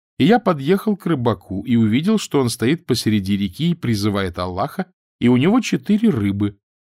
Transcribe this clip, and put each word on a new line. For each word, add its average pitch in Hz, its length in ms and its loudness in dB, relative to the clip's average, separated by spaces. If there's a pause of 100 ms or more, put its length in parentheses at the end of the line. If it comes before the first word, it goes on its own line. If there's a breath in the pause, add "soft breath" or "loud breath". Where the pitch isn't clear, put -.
(180)
И 123 60 2
я 226 140 6
подъехал 185 580 0
к - 100 -14
рыбаку 113 560 -2
и 123 120 0
увидел, 127 440 2
что - 220 -2
он 123 80 0
стоит 147 360 -2
посреди 104 520 0
реки 101 340 -2
и 170 40 -2
призывает 101 640 -4
Аллаха, 92 540 -6 (280)
и 120 80 2
у 123 80 4
него 190 240 2
четыре 214 500 0
рыбы. 101 480 -2 (240)